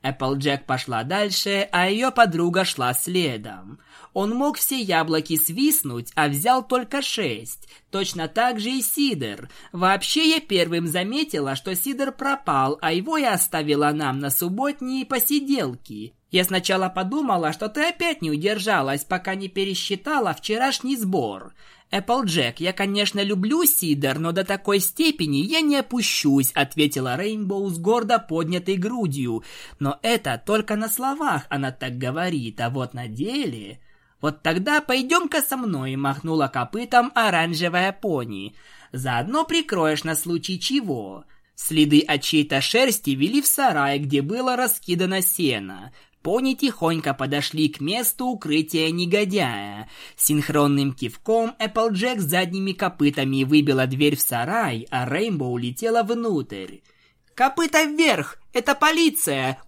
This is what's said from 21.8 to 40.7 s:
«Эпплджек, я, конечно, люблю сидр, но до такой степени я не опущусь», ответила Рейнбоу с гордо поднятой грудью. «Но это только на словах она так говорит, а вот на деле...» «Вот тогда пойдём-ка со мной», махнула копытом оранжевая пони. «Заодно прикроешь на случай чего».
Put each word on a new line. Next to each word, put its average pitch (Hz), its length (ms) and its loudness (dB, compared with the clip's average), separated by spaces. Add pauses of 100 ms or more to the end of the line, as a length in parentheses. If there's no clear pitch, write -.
«Эпплджек, 196 640 0
я, 175 140 -2
конечно, 202 500 0
люблю 208 420 2
сидр, 143 540 2
но 165 140 -2
до 185 120 0
такой 196 360 0
степени 190 560 0
я 254 240 2
не 294 160 2
опущусь», 156 760 2
ответила 139 640 0
Рейнбоу 202 540 -2
с 165 80 -4
гордо 226 400 2
поднятой 175 580 -2
грудью. 147 680 -2 (340)
«Но 139 240 -2
это 220 420 -2
только 214 300 0
на 220 140 -4
словах 262 600 -2
она 135 200 -2
так 127 260 -8
говорит, 131 640 -4
а 117 100 0
вот 127 240 -4
на 123 120 -10
деле...» 127 760 -6 (400)
«Вот 151 220 -4
тогда 190 380 2
пойдём-ка 302 600 2
со - 160 -2
мной», 147 380 -2
махнула 139 540 0
копытом 240 680 0
оранжевая 175 760 2
пони. 117 640 -4 (340)
«Заодно 135 540 -2
прикроешь 196 580 0
на 160 140 -4
случай 170 420 -4
чего». 139 680 -4 (280)